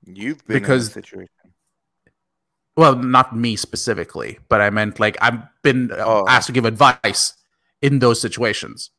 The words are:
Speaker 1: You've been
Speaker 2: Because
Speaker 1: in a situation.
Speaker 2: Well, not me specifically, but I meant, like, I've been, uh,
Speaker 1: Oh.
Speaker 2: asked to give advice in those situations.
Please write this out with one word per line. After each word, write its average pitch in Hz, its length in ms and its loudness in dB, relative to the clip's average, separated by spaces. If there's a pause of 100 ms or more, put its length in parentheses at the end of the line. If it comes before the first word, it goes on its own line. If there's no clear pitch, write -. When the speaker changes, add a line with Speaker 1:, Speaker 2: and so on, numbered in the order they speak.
Speaker 1:
You've 104 400 -12
been - 140 0
Speaker 2:
Because 123 260 0
Speaker 1:
in 107 40 -8
a - 40 -20
situation. 95 340 -18 (1500)
Speaker 2:
Well, 156 180 6
not 127 400 2
me 113 220 -2
specifically, 85 840 -6 (100)
but 107 120 2
I 104 100 4
meant, 107 300 -4
like, 107 200 0
I've 117 220 0 (200)
been, 127 280 0
uh, - 80 -10
Speaker 1:
Oh. 107 300 0
Speaker 2:
asked 123 180 2
to 127 60 -8
give 120 140 0
advice 113 640 0 (480)
in 143 200 0
those 120 200 2
situations. 107 800 -6